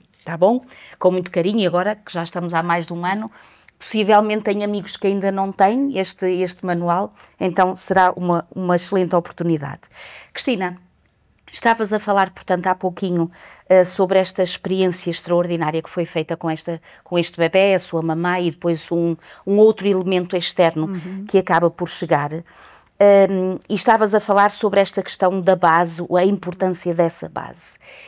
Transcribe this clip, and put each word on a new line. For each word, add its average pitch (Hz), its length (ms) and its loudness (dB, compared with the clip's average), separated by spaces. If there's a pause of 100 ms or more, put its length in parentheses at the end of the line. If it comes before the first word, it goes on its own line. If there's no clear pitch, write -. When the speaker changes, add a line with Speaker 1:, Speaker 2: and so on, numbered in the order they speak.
(240)
Speaker 1:
tá 165 140 -6
bom? 226 260 4 (360)
Com 185 100 4
muito 180 220 -2
carinho 202 300 0
e 190 40 2
agora 180 300 0
que - 180 -18
já 170 80 -6
estamos 175 320 -8
há 165 80 0
mais 170 240 -2
de 175 80 -12
um 170 100 -8
ano, 208 280 -6 (480)
possivelmente 214 640 2
tem 208 200 -2
amigos 208 320 -6
que - 120 -2
ainda 196 240 0
não 196 200 -4
têm 240 460 0
este, 190 300 -4
este 180 400 -2
manual, 175 480 -2 (240)
então 185 360 0
será 185 400 2
uma, 175 380 -2
uma 180 220 0
excelente 185 400 0
oportunidade. 165 680 -4 (500)
Cristina, 185 460 -4 (720)
estavas 226 440 -2
a 214 60 0
falar, 196 320 0
portanto, 180 360 -4
há 185 80 0
pouquinho, 180 560 -4 (380)
eh, 185 160 6
sobre 190 340 2
esta 185 240 -2
experiência 185 680 -2
extraordinária 170 720 -2
que - 80 -10
foi 175 140 -4
feita 165 320 -6
com 170 140 -6
esta, 160 300 -6 (260)
com 175 120 -4
este 170 200 -2
bebé, 190 360 4
a 185 60 2
sua 165 220 -4
mamã 170 360 -2
e 175 140 -2
depois 165 400 -4
um, 170 240 0 (300)
um 196 120 0
outro 214 300 4
elemento 185 480 0
externo 165 520 0
Speaker 2:
Uhum. 190 380 -10
Speaker 1:
que 202 120 2
acaba 175 340 2
por 175 160 -8
chegar. 147 460 -2
Ahm, 190 1200 2 (120)
e 208 60 -2
estavas 214 380 2
a 214 60 4
falar 202 320 4
sobre 202 300 2
esta 196 200 -2
questão 190 380 -2
da 185 160 2
base, 170 500 2 (120)
a 180 80 4
importância 185 680 -2
dessa 165 360 -2
base. - 500 -8 (280)